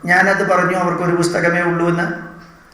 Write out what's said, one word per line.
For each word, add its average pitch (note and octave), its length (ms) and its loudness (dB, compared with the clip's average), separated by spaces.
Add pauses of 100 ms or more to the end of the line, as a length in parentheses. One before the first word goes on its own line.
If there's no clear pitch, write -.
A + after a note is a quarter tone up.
ഞാനത് F#3+ 460 2
പറഞ്ഞു F3+ 260 2
അവർക്കൊരു F3 440 0
പുസ്തകമേ E3+ 400 0
ഉള്ളൂ E3+ 280 0
എന്ന്. E3+ 380 -4 (480)